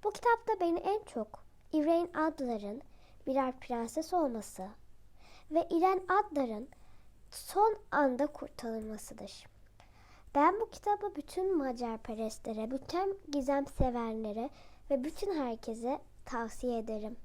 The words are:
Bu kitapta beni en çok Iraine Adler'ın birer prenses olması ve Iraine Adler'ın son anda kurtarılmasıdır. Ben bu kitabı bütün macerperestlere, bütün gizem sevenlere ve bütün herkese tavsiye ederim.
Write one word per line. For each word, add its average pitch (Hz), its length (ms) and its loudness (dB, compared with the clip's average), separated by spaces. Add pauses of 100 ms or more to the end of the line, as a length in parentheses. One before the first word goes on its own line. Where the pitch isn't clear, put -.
Bu 415 80 2
kitapta 453 480 4
beni 339 200 4
en 427 240 0
çok - 400 -6 (300)
Iraine 330 360 4 (100)
Adler'ın 247 640 -2 (460)
birer 262 320 2
prenses 240 540 -2
olması 233 540 0 (840)
ve 330 180 4
Iraine 370 400 4
Adler'ın 285 580 2 (640)
son 440 460 2 (140)
anda 269 360 4
kurtarılmasıdır. 220 1200 -8 (880)
Ben 339 240 6
bu 453 100 -2
kitabı 403 460 -2
bütün 370 420 0
macerperestlere, 226 1120 -4
bütün 370 480 -2 (120)
gizem 277 360 2
sevenlere 226 840 0 (400)
ve 269 140 2
bütün 349 320 -2
herkese 233 680 -2 (240)
tavsiye 233 540 -2
ederim. 220 460 -6